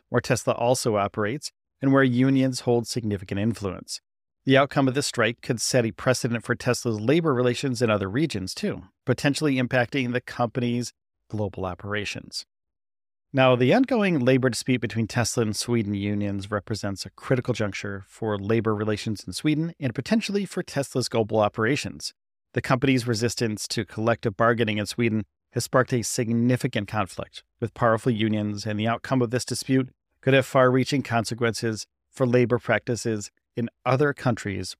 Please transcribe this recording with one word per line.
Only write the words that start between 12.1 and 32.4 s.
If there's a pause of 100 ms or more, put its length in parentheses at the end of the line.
Now,
the
ongoing
labor
dispute
between
Tesla
and
Sweden
unions
represents
a
critical
juncture
for
labor
relations
in
Sweden
and
potentially
for
Tesla's
global
operations. (400)
The
company's
resistance
to
collective
bargaining
in
Sweden (260)
has
sparked
a
significant
conflict (180)
with
powerful
unions,
and
the
outcome
of
this
dispute (320)
could
have
far-reaching
consequences (240)
for
labor